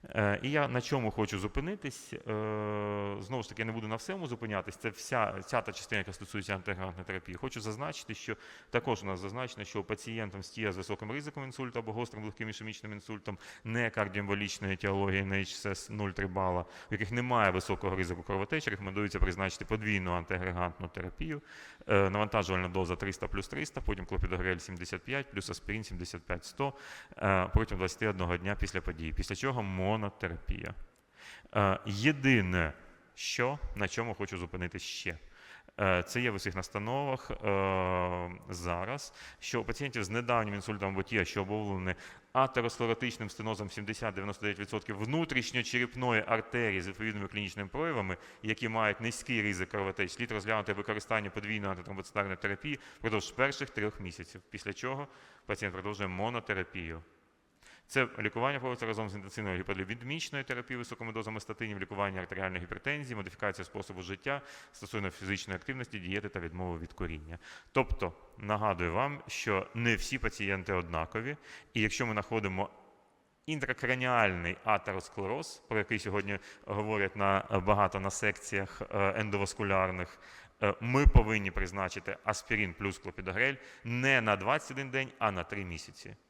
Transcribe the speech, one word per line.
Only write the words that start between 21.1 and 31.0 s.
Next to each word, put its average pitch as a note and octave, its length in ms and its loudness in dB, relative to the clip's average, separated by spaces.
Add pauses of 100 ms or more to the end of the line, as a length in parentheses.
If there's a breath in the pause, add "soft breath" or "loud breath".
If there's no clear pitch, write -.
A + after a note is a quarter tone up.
е, G2 220 8
навантажувальна G2 580 2
доза F2+ 280 2
триста - 320 -4
плюс G2 200 -2
триста, - 320 -4
потім F#2+ 240 0
клопідогрель F2+ 540 0
сімдесят F2+ 440 -8
п'ять C3+ 280 -4
плюс G2 200 -4
аспірин G#2 340 -4
сімдесят F2 380 -8
п'ять F2 220 -4
сто, C#3 280 -2 (440 loud breath)
е, F#2+ 380 4
протягом G#2+ 240 4
двадцяти F#2 300 2
одного F2+ 280 2
дня F#2+ 240 0
після F#2+ 200 0
події, D#2+ 320 -2
після - 240 0
чого B2+ 260 0
монотерапія. F#2 1120 0 (840 loud breath)